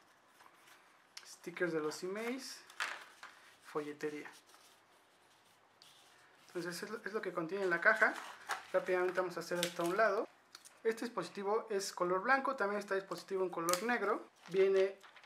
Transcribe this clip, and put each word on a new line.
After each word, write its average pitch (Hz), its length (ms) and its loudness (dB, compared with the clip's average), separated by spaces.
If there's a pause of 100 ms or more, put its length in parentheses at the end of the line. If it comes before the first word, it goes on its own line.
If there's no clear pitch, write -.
(1300)
stickers 175 460 -2
de 156 80 2
los 151 240 -4
emails, 233 580 -6 (1000)
folletería. 147 680 -6 (2250)
Entonces 175 340 -6
es 208 100 -8
lo, 226 140 -8
es 196 80 -6
lo 214 80 -2
que 190 120 -4
contiene 180 340 -2
la 170 140 2
caja. 220 340 6 (580)
Rápidamente 185 460 2
vamos 180 180 0
a 170 40 -4
hacer 175 240 -2
esto 170 180 -4
a 170 40 2
un 180 100 2
lado. 214 320 4 (560)
Este 226 220 0
dispositivo 202 640 -2
es 196 220 -2
color 180 300 2
blanco, 269 320 4
también 208 240 0
está 202 160 -2
dispositivo 190 480 -2
en 180 80 0
color 180 320 4
negro. 226 460 0 (220)
Viene 196 460 4 (300)